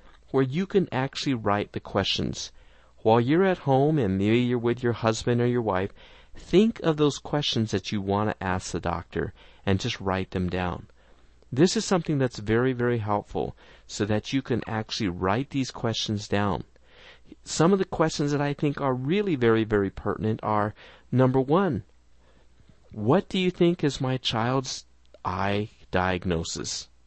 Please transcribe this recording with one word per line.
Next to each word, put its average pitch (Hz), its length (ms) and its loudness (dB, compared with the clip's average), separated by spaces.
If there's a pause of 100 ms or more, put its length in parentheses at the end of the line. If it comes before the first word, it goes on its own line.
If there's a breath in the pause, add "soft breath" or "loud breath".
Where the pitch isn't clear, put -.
(300 soft breath)
where 135 120 4
you 143 240 -2
can 185 260 2
actually 135 420 -2
write 104 380 0
the - 80 -8
questions. - 720 -2 (500 soft breath)
While 113 180 6
you're 147 240 4
at 185 140 2
home 139 400 2
and 95 200 0
maybe 107 220 4
you're 123 180 0
with 117 240 -2
your 120 100 0
husband 113 480 0
or 120 60 2
your 123 160 0
wife, 98 300 0 (440 loud breath)
think 220 440 2
of 160 160 0
those 147 220 2
questions 131 520 -2
that 98 200 -4
you 107 100 -2
want 101 300 0
to - 140 -6
ask 92 280 -4
the 87 80 -4
doctor 85 520 -4 (320 soft breath)
and 95 160 2
just - 200 -4
write 95 300 -2
them 92 180 -2
down. 90 380 -4 (640 soft breath)
This 156 240 4
is 214 80 0
something 165 340 0
that's 131 200 -2
very, 117 340 0
very 120 260 0
helpful 104 580 -4 (300 loud breath)
so - 180 -4
that 107 280 -2
you 139 100 0
can 117 240 -2
actually 110 420 -4
write 92 420 -2
these 131 200 -4
questions 110 580 -4
down. 98 360 0 (800 loud breath)
Some 165 280 2
of 202 60 4
the 190 60 -2
questions 156 480 0
that 143 80 0
I 143 120 -2
think 143 280 -2
are 135 140 0
really 170 400 0
very, 113 300 4
very 104 260 2
pertinent 107 520 -2
are, 107 320 0 (360 loud breath)
number 127 300 4
one, 147 440 0 (1080 soft breath)
what 117 360 0
do 196 100 -4
you 185 120 2
think 175 320 2
is 143 180 -2
my 131 160 -2
child's 127 680 -2 (400)
eye 101 460 -2 (200)
diagnosis? 90 1000 -2 (180)